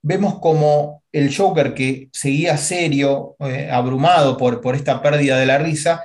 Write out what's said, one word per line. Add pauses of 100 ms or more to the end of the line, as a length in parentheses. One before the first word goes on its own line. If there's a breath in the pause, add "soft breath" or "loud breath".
vemos
como (100)
el
Joker,
que
seguía
serio,
eh,
abrumado
por,
por
esta
pérdida
de
la
risa,